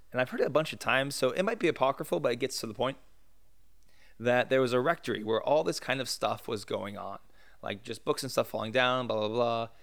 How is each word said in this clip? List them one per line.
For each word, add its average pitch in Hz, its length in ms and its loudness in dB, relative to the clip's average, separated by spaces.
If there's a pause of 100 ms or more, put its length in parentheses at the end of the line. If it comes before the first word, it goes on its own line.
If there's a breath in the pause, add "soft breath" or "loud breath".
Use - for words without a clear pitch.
(120)
and 127 80 0
I've 127 100 0
heard 247 100 -4
it - 60 2
a 175 40 0
bunch 151 220 2
of 104 60 -10
times, 135 380 0
so 131 140 2
it 180 120 0
might 226 160 -2
be 175 80 0
apocryphal, 151 540 0
but 135 120 2
it 123 40 -4
gets 123 240 -4
to 117 80 -6
the 107 60 -8
point, 127 220 -2 (1200 soft breath)
that 123 320 4
there 131 100 6
was 127 140 2
a 123 60 4
rectory 127 440 0
where 110 180 2
all 156 220 4
this - 160 -2
kind 131 200 -2
of 120 80 -6
stuff - 380 -2
was 110 180 -4
going 101 340 -6
on. 95 200 -10 (440 soft breath)
Like, 104 200 -6
just - 220 -10
books - 180 -2
and 131 80 -6
stuff - 180 2
falling 110 240 -4
down, 127 340 2
blah, 110 100 -2
blah, 107 120 0
blah. 117 400 0 (140 soft breath)